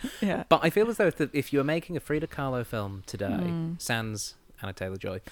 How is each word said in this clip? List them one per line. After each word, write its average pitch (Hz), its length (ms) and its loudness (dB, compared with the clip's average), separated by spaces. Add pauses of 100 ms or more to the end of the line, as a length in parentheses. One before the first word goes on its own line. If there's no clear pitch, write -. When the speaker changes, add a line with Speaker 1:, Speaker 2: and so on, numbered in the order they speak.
(220)
Speaker 1:
Yeah. 185 280 2
Speaker 2:
But 160 120 8
I 165 80 6
feel 214 200 4
as 220 80 -2
though 202 100 6
if, 151 80 2
the, 147 160 0
if 143 220 0
you 139 60 6
were 135 40 2
making 160 320 -2
a 143 60 -4
Frida 151 260 -2
Kahlo 127 380 -2
film 98 400 -6
today, 101 240 -4
Speaker 1:
Mm. 170 520 0
Speaker 2:
sans 113 540 -2 (260)
Anna 98 120 -6
Taylor-Joy, 95 480 -6 (100)